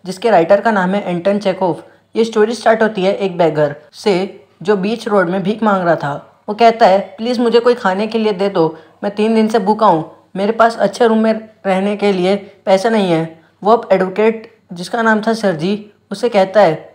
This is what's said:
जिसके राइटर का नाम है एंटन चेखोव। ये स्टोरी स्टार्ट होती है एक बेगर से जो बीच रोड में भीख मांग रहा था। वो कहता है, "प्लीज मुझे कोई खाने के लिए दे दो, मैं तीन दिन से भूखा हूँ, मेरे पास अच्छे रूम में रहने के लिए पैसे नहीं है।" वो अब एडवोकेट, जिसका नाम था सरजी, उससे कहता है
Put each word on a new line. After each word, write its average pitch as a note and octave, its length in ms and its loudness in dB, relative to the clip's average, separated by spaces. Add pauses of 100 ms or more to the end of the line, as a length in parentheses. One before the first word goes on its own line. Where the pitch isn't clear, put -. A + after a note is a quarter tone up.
जिसके F#3 240 -4
राइटर G3 300 4
का A3+ 100 0
नाम F#3+ 240 0
है G3+ 160 -4
एंटन F3+ 280 -2
चेखोव। F#3 440 -4 (340)
ये A3 80 2
स्टोरी A3+ 300 0
स्टार्ट A3+ 280 2
होती G#3 220 -2
है G3 100 2
एक F#3 240 -4
बेगर D3+ 360 0 (180)
से F#3+ 520 -4 (180)
जो G3+ 140 0
बीच G#3+ 320 -6
रोड F#3+ 220 0
में F#3+ 120 -2
भीख G#3 200 -4
मांग G3+ 200 0
रहा E3+ 140 2
था। D3 520 -10
वो G#3+ 60 -6
कहता A3+ 320 4
है, F#3+ 120 4
"प्लीज A3+ 400 -6
मुझे A#3 220 2
कोई A#3+ 140 2
खाने G3 320 -2
के A3 120 -4
लिए G#3+ 140 0
दे G3 160 -2
दो, E3 300 0 (240)
मैं G3+ 120 -6
तीन A3 200 0
दिन A3 140 2
से A3+ 100 0
भूखा G#3+ 280 0
हूँ, D#3+ 260 0 (240)
मेरे G3+ 160 -2
पास A3+ 240 2
अच्छे G3+ 300 0
रूम A3 120 2
में A3 300 -2 (180)
रहने G3 300 -2
के G3+ 160 0
लिए F#3 240 0 (300)
पैसे F#3+ 240 2
नहीं G3+ 200 0
है।" E3 300 -2 (240)
वो G#3 80 4
अब A#3 200 0
एडवोकेट, F#3+ 600 -2 (180)
जिसका F3+ 300 -6
नाम A3 240 2
था A3+ 60 0
सरजी, G3 580 -4 (200)
उससे A#3 180 -4
कहता G#3+ 320 2
है E3+ 140 4 (200)